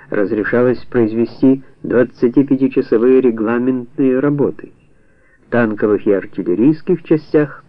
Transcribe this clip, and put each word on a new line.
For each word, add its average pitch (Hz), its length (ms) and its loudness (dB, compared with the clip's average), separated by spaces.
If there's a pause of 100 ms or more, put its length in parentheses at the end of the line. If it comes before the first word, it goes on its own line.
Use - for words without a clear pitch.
(100)
разрешалось 110 800 -2
произвести 120 720 0 (200)
двадцатипятичасовые 131 1400 0
регламентные 123 960 -2
работы, 143 540 -2 (760)
в - 40 -18
танковых 107 560 0
и 107 60 2
артиллерийских 104 920 -2
частях 156 640 -2